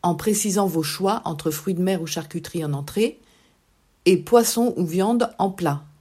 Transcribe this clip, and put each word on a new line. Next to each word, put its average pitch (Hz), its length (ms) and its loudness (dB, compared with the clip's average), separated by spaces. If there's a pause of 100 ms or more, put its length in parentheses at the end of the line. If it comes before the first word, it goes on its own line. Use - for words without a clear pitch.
en 170 140 2
précisant 202 500 0
vos 160 180 0
choix 190 420 -2
entre 160 260 -4
fruits 180 220 -4
de 170 80 -2
mer 185 200 0
ou 165 60 -6
charcuterie 156 560 -6
en 147 80 -2
entrée 143 480 -2 (840)
et 185 100 8
poisson 233 640 2
ou 180 80 0
viande 196 440 0 (100)
en 190 100 2
plat. 151 340 -2 (180)